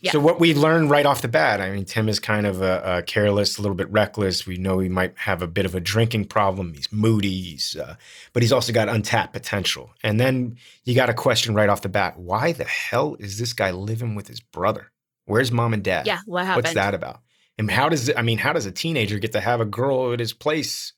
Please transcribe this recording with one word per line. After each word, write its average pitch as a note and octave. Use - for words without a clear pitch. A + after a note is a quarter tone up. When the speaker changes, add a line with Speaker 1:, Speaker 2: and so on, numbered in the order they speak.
Speaker 1:
yeah. F3+
Speaker 2:
So D3+
what E3+
we E3+
learn D#3
right C#3+
off C3+
the -
bat, A#2+
I F#2+
mean, G2
Tim A2
is G2+
kind G#2
of F#2
a, F#2
a F2
careless, G#2
a G#2
little G2
bit F#2
reckless. G2+
We F2+
know F#2+
he F#2+
might F#2
have F#2
a F2
bit F#2+
of F2
a F#2
drinking G#2+
problem. F#2+
He's -
moody, G#2
he's, E2
uh, D2+
but A#2
he's A2+
also A#2+
got A2
untapped -
potential. -
And G#2+
then B2+
you B2
got B2
a A2+
question A#2
right G#2
off G2+
the G2+
bat. F#2
Why G#2+
the C3+
hell -
is G2+
this A#2
guy F#2+
living A2
with G2+
his -
brother? -
Where's A#2
mom A#2
and G#2
dad? F#2
Speaker 1:
Yeah, G3
what F3+
Speaker 2:
What's F#3
Speaker 1:
happened? E3
Speaker 2:
that G2+
about? -
And G#2+
how B2+
does C#3
it, B2
I A#2
mean, A#2
how D3
does C3
a G2
teenager A2
get A2
to G#2+
have A#2+
a A2
girl B2+
at A#2+
his A#2
place? -